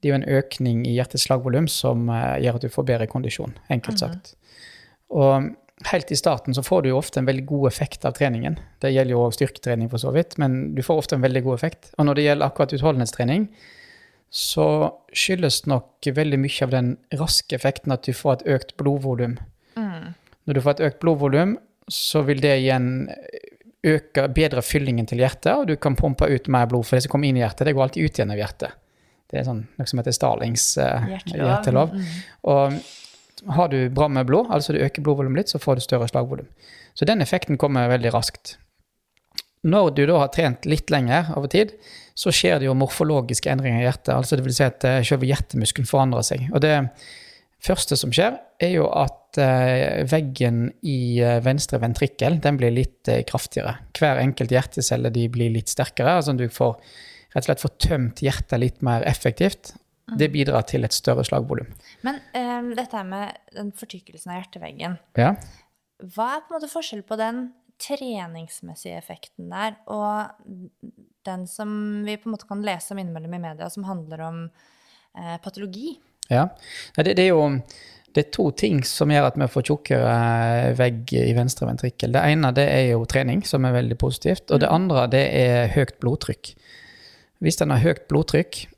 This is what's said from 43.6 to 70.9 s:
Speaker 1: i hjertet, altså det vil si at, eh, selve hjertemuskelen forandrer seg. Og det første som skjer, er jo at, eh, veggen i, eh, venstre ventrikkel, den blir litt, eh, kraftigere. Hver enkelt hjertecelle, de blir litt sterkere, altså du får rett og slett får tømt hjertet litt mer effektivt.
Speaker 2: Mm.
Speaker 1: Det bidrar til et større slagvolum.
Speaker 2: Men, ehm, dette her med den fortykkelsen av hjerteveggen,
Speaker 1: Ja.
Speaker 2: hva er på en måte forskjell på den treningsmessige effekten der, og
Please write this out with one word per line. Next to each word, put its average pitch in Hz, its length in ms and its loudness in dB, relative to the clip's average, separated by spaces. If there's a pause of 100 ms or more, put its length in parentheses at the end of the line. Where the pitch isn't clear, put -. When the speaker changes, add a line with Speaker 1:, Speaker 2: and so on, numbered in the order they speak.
Speaker 1:
i 123 60 4
hjertet, 127 280 -2
altså 131 220 0
det 131 80 0
vil 127 100 0
si - 80 4
at, 127 220 0
eh, 131 180 4
selve 131 240 2
hjertemuskelen 131 600 0
forandrer 131 360 2
seg. 127 300 -2
Og 139 80 2
det 147 280 2 (720)
første - 360 0
som 131 140 -2
skjer, 202 280 2 (220)
er 175 120 2
jo 156 140 4
at, - 500 -2
eh, 131 680 2
veggen 127 680 0 (120)
i, 123 360 0
eh, 120 220 4
venstre 131 380 0
ventrikkel, 127 600 0
den 147 160 2
blir 120 140 2
litt, 131 380 -2
eh, 120 140 2
kraftigere. - 540 -4 (160)
Hver 143 260 2
enkelt 127 300 0
hjertecelle, 123 600 0
de 117 160 0
blir 117 240 0
litt 113 160 -2
sterkere, 135 500 0
altså 143 200 0
du 123 100 -2
får 117 320 0 (560)
rett 156 80 0
og - 0 -
slett - 180 -2
får - 160 -4
tømt 135 440 -2
hjertet 135 380 -2
litt 123 220 -2
mer 117 220 0
effektivt. - 680 -2 (360)
Speaker 2:
Mm. - 80 -6
Speaker 1:
Det 147 140 2
bidrar 135 340 0
til 123 200 -2
et 107 80 -2
større 123 320 0
slagvolum. - 420 -4 (340)
Speaker 2:
Men, 277 200 -8 (120)
ehm, 240 420 -6
dette 247 180 -8
her 208 100 -8
med 196 340 -10 (160)
den 202 200 -10
fortykkelsen - 580 -18
av 180 120 -10
hjerteveggen, 165 540 -12 (200)
Speaker 1:
Ja. 139 180 4 (680)
Speaker 2:
hva 226 360 -6
er 302 40 -10
på 339 140 -18
en 311 60 -6
måte 302 100 -12
forskjell 233 320 -10
på 220 140 -10
den 233 340 -6 (600)
treningsmessige 170 840 -14
effekten 175 540 -18
der, 208 240 -8 (120)
og 208 440 -6 (920)